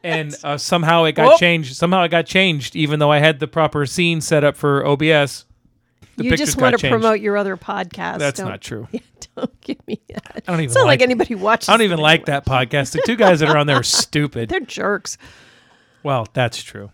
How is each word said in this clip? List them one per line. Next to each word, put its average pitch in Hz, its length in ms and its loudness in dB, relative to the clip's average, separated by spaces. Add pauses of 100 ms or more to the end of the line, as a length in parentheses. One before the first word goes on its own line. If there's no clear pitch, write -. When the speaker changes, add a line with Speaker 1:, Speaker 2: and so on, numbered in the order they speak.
Speaker 1:
And, 160 400 -6
uh, 147 140 -4
somehow 165 460 2
it 156 100 2
got 160 160 4
Speaker 2:
Whoop. 320 100 8
Speaker 1:
changed. 165 360 0
Somehow 180 280 0
it 170 60 0
got 165 160 0
changed, 175 500 0
even 151 240 0
though 147 120 4
I 151 80 4
had 151 200 2
the 151 80 -6
proper 151 380 0
scene 170 340 0
set 147 240 0
up 147 140 2
for 139 260 0
O 143 140 2
B 156 140 2
S. 143 340 0 (720)
The 226 60 -6
Speaker 2:
You 240 80 -2
Speaker 1:
pictures 285 180 0
Speaker 2:
just - 80 -4
Speaker 1:
got 254 80 0
Speaker 2:
wanna 247 140 4
Speaker 1:
changed. - 120 0
Speaker 2:
promote 220 280 2
your 202 180 -2
other 196 180 -2
podcast. 185 640 -8
Speaker 1:
That's 143 220 -4
Speaker 2:
Don't, 190 100 -8
Speaker 1:
not 101 120 -12
true. 113 280 -12
Speaker 2:
<laughs> - 20 -14
yeah, 233 100 -10 (340)
don't - 260 -10
give - 160 -10 (100)
me - 220 -10
that. - 220 -16 (160)
Speaker 1:
I 185 40 -6
don't 175 40 -2
even 160 100 -2
Speaker 2:
It's 120 100 -6
not 523 100 4
like - 20 4
Speaker 1:
like, - 160 4
Speaker 2:
anybody 247 320 0
watches 214 340 0
Speaker 1:
I 190 40 6
don't 226 100 4
even 175 160 0
Speaker 2:
it - 20 -2
Speaker 1:
like 156 260 4
Speaker 2:
anyway. 139 160 -2
Speaker 1:
that - 20 -20
podcast. 131 480 -2
The - 120 -4
two 233 100 0
guys 190 260 4
that 151 80 2
are 156 80 4
on 147 100 2
there 139 100 2
are 127 60 0
Speaker 2:
<laughs> - 0 -
Speaker 1:
stupid. 135 680 -4
Speaker 2:
They're 370 100 -4
jerks. - 600 -8 (840)
Speaker 1:
Well, 131 300 -2
that's 123 300 -2
true. 104 300 -16